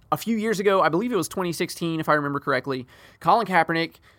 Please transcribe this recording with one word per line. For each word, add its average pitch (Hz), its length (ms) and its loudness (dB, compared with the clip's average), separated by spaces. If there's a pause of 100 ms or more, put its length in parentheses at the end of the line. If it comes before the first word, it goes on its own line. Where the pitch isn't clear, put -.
(120)
A 147 60 0
few 226 200 -2
years 208 220 -2
ago, 196 220 4
I 156 80 4
believe 202 220 -2
it 240 40 -2
was 165 120 0
twenty 180 240 -4
sixteen, 165 480 -4
if 160 80 -4
I 160 60 4
remember 143 260 0
correctly, 131 460 -2 (340)
Colin 196 280 2
Kaepernick 165 480 2 (240)